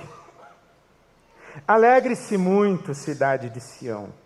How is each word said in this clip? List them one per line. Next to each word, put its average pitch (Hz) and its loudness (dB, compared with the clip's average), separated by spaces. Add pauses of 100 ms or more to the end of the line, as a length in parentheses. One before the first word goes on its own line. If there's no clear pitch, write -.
(1700)
"Alegre-se 226 2
muito, 185 0
cidade 135 -2
de 120 -14
Sião. 107 -12 (160)